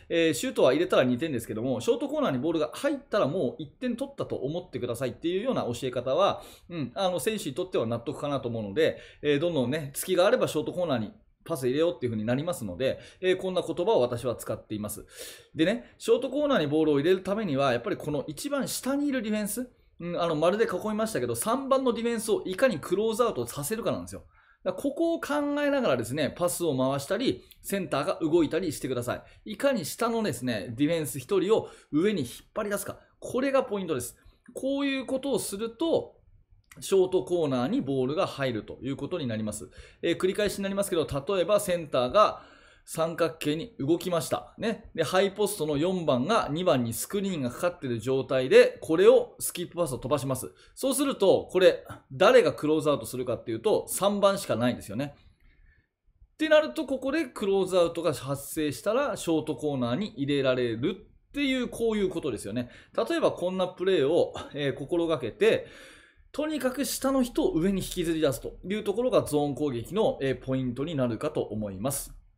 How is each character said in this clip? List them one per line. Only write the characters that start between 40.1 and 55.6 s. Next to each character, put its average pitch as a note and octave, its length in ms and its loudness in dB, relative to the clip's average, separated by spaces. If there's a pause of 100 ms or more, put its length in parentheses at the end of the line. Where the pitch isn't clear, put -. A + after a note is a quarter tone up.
ー、 E3 40 -4
繰 F#3 120 0
り G3 60 0
返 G#3 140 0
し G3+ 100 -8
に G3+ 40 -4
な G3 80 -4
り G3 40 -6
ま G3 100 0
す - 60 -6
け F3 60 -2
ど、 D3 100 0
例 E3+ 360 -2
え - 20 0
ば G3+ 160 4
セ F3 160 -2
ン D#3 120 -6
タ B2+ 200 2
ー - 20 -8
が F3+ 300 4 (460)
三 E3 280 -2
角 E3 200 0
形 D3 220 -2
に - 220 -10
動 D3+ 200 2
き F#3 100 -6
ま E3+ 140 0
し - 80 -6
た。 - 260 -4
ね。 - 380 -4
で、 D#3+ 100 0
ハ F#3 160 2
イ G3 120 2
ポ G#3 140 0
ス G3+ 120 -4
ト D3+ 80 -2
の D3+ 100 0
四 F3 300 0
番 B2+ 200 4
が G#3+ 240 2
二 E3 140 -2
番 C#3+ 180 4
に A#2 120 -2
ス - 120 -6
ク G3+ 140 -2
リ G3 100 0
ー F3 80 -2
ン C3+ 40 -4
が A#2+ 80 -2
か - 100 -12
か F3 80 2
っ F3 100 -8
て C#3 80 -8
い B2 40 -2
る A#2 100 -2
状 C3 240 0
態 C3 240 0
で、 A3 320 8
こ D#3+ 160 0
れ F#3+ 100 6
を - 320 4
ス - 140 -6
キ F3+ 120 -8
ッ D3 60 -12
プ D#3+ 60 -16
パ E3+ 100 0
ス C#3 60 -6
を - 60 -6
飛 A#2+ 120 -6
ば C#3+ 80 2
し C3+ 80 -8
ま C3 80 -2
す。 - 160 -8 (240)
そ C4+ 180 0
う - 20 0
す C#4+ 100 0
る C4+ 120 -2
と、 E3 360 4
こ F#3 80 2
れ、 E3+ 240 8 (260)
誰 G#3 320 8
が D3+ 120 4
ク - 120 -4
ロ D#3 120 4
ー - 20 -2
ズ D3 100 2
ア C#3+ 40 6
ウ C3 40 0
ト G#2+ 80 -10
す - 120 -8
る B2+ 80 -4
か A#2+ 80 -2
っ - 100 -6
て A#2 80 -4
い A2+ 40 -2
う A2 40 -6
と、 G#3 280 2
三 G3+ 320 0
番 G3 180 4
し - 80 -10
か A#2 100 0
な A#2+ 140 2
い - 20 2
ん G2 40 -4
で F2+ 60 -10
す - 60 -14
よ G2 80 -8
ね。 C#3+ 180 -6 (1200)